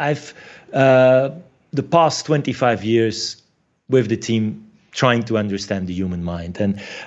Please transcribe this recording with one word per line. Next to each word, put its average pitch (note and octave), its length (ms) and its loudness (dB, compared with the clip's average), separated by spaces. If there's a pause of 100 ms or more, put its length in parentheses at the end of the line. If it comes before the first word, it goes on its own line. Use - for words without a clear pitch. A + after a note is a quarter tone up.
I've, - 240 -6 (400)
uh, C3 560 6 (420)
the C#3 120 -2
past D#3+ 420 2
twenty-five B2 600 0
years A2+ 560 -2 (480)
with B2+ 180 2
the A2+ 80 -2
team A2 560 -4 (200)
trying A#2+ 320 2
to A2+ 140 -2
understand G2 500 -4
the F2+ 60 -6
human F2+ 300 -4
mind. F2 380 -8
And, G2 200 -2 (260)